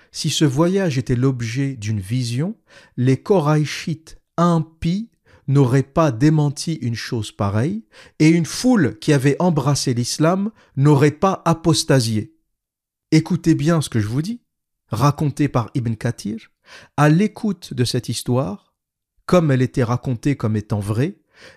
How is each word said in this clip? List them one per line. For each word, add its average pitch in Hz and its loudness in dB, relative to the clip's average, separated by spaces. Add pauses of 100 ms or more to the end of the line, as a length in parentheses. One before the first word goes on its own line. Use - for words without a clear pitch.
(120)
si - -6
ce 160 0
voyage 160 0
était 127 -2
l'objet 131 -2
d'une 107 -4
vision, 123 -4 (420)
les 131 2
Koraïchites 151 -2 (160)
impies 170 -2 (400)
n'auraient 135 4
pas 160 2
démenti 147 0
une 117 -6
chose 110 -6
pareille, 113 -2 (340)
et 156 6
une 170 4
foule 208 0
qui - 0
avait 139 2
embrassé 143 0
l'islam 165 0 (260)
n'aurait 143 4
pas 190 -2
apostasié. 135 0 (760)
Écoutez 160 2
bien 156 0
ce - -6
que 117 -2
je 104 -2
vous 131 -4
dis, 233 -10 (480)
raconté 143 0
par 120 -2
Ibn 117 -2
Kathir. - -8 (460)
À 147 4
l'écoute 196 0
de 123 0
cette 120 -4
histoire, 131 -6 (500)
comme 165 2
elle 127 2
était 127 -2
racontée 123 -2
comme 110 -2
étant 104 -4
vraie, 110 -4 (360)